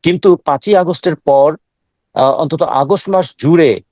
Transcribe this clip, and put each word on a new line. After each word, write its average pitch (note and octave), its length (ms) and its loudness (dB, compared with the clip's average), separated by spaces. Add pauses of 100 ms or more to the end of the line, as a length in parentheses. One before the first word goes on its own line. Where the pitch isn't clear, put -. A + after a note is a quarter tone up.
কিন্তু F3 340 2
পাঁচই F#3+ 400 -2
আগস্টের F3 400 -2
পর, C#3+ 400 2 (580)
আহ, C3 180 0
অন্তত D#3 300 -4
আগস্ট D3 480 -2
মাস F#3 280 -2
জুড়ে D3 420 2 (120)